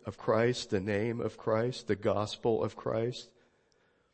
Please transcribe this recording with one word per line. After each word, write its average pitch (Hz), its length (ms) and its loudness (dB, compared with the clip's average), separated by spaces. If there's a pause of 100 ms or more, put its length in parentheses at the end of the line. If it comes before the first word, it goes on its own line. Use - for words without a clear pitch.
of - 140 -10
Christ, 117 500 2
the 101 120 0
name 107 380 0
of 120 200 -4
Christ, 117 480 -2
the 104 100 2
gospel 107 680 0
of 110 140 -4
Christ, 120 540 -2 (840)